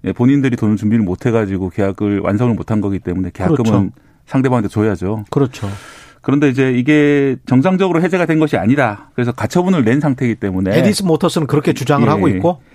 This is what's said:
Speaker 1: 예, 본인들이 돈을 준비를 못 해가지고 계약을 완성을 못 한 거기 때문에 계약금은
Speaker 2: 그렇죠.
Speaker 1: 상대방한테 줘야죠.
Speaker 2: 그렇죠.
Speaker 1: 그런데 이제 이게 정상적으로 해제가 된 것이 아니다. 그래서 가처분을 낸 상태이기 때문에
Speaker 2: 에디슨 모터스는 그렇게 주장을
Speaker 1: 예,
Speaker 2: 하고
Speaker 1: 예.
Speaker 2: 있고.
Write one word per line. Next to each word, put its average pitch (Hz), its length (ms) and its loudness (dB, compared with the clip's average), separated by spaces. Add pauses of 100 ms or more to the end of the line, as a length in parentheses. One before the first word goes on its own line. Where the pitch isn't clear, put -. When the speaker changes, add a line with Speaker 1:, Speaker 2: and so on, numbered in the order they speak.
Speaker 1:
예, 95 80 -4
본인들이 131 440 2
돈을 107 200 0
준비를 110 280 0
못 90 220 -4
해가지고 98 440 -2
계약을 101 500 -2
완성을 113 340 0
못 - 160 -6
한 107 100 0
거기 98 200 -4
때문에 92 340 -4
계약금은 131 300 0
Speaker 2:
그렇죠. 107 260 0 (360)
Speaker 1:
상대방한테 127 420 0
줘야죠. 104 640 -2
Speaker 2:
그렇죠. 131 380 -2 (520)
Speaker 1:
그런데 143 280 2
이제 131 240 0
이게 139 640 2 (100)
정상적으로 175 560 2
해제가 180 240 0
된 160 120 0
것이 151 180 0
아니다. 110 580 0
그래서 120 180 -2
가처분을 175 520 0
낸 123 160 2
상태이기 131 340 -2
때문에 95 420 -2
Speaker 2:
에디슨 190 300 2
모터스는 160 400 0
그렇게 147 260 0
주장을 143 340 0
Speaker 1:
예, - 40 2
Speaker 2:
하고 - 200 2
Speaker 1:
예. 101 40 0
Speaker 2:
있고. 170 260 -2 (140)